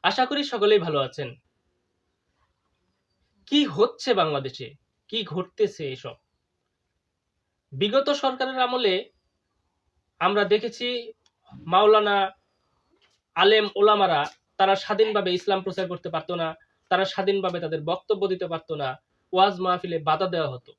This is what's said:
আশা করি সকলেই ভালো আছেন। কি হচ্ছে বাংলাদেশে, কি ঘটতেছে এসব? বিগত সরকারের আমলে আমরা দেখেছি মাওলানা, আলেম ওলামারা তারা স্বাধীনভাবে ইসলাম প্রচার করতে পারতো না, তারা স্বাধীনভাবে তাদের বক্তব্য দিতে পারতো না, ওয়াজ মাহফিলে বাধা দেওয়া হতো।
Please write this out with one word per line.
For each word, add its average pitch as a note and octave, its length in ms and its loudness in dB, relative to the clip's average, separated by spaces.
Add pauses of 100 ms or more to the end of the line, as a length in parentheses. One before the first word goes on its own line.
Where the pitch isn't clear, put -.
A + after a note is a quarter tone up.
আশা F#3+ 220 2
করি C#4+ 180 -4
সকলেই G#3 420 2
ভালো D3+ 140 -2
আছেন। C3 280 -6 (2250)
কি D4 120 4 (160)
হচ্ছে A#3+ 380 0
বাংলাদেশে, C#3 520 -2 (440)
কি A3+ 140 -6
ঘটতেছে F3+ 680 -4
এসব? B2 240 -14 (1600)
বিগত G#3 360 0 (140)
সরকারের C4 380 -2
আমলে B3 340 0 (1300)
আমরা G3+ 240 2
দেখেছি A3 420 -2 (840)
মাওলানা, G#3 460 4 (1200)
আলেম G#3 300 4 (100)
ওলামারা G3 440 4 (360)
তারা F#3+ 200 4
স্বাধীনভাবে G#3 560 0
ইসলাম F#3+ 300 0
প্রচার F#3 260 -6
করতে F3 220 -10
পারতো E3 240 -6
না, E3 140 -4 (420)
তারা F#3 140 2
স্বাধীনভাবে F#3+ 560 -2
তাদের D#3 220 -4
বক্তব্য F#3 460 -4
দিতে F3+ 180 -4
পারতো D#3+ 300 -8
না, C#3 120 -6 (440)
ওয়াজ F#3+ 280 4
মাহফিলে F3+ 380 -2 (100)
বাধা F3+ 180 2
দেওয়া D#3+ 260 -2
হতো। - 260 -16